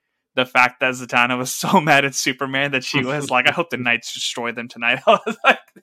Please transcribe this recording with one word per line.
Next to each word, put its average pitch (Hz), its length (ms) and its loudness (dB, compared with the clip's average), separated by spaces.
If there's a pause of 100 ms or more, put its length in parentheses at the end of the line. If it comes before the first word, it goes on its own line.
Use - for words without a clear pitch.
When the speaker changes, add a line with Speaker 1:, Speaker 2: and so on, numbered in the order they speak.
(340)
Speaker 1:
the 127 120 0
fact 123 360 2
that 127 140 0
Zatanna 123 420 0
was 127 180 -6
<laughs> - 0 -
so 185 240 2
mad 147 240 4
at 135 100 -4
Superman 139 580 -4
that 131 120 -2
she 143 220 -2
was 139 240 -4
like, 127 180 2
"I 143 60 4
hope 175 160 -4
the 120 80 -6
Speaker 2:
<laughs> - 0 -
Speaker 1:
Knights 120 360 -4
destroy - 380 -6
them 117 160 -12
tonight." 120 360 -4
<laughs> - 40 2
I 208 180 6
was 220 200 -8
like, 262 140 2 (240)